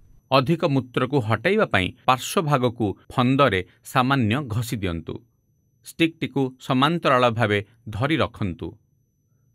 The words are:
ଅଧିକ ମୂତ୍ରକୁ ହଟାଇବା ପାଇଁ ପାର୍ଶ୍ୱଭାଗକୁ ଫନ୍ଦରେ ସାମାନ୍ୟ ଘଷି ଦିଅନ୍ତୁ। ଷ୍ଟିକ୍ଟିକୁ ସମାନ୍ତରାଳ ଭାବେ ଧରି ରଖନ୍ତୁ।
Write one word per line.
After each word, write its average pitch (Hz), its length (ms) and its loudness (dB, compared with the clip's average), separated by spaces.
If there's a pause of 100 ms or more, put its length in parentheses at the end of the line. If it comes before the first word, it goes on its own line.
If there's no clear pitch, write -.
(320)
ଅଧିକ 135 320 2
ମୂତ୍ରକୁ 135 560 0
ହଟାଇବା 135 460 0
ପାଇଁ 92 200 2 (200)
ପାର୍ଶ୍ୱଭାଗକୁ 127 800 0 (240)
ଫନ୍ଦରେ 127 500 2 (240)
ସାମାନ୍ୟ 127 500 0 (140)
ଘଷି 113 280 -4
ଦିଅନ୍ତୁ। 85 380 -6 (680)
ଷ୍ଟିକ୍ଟିକୁ 165 580 -2 (180)
ସମାନ୍ତରାଳ 135 680 2
ଭାବେ 107 280 0 (300)
ଧରି 131 280 -2
ରଖନ୍ତୁ। 90 520 -4 (880)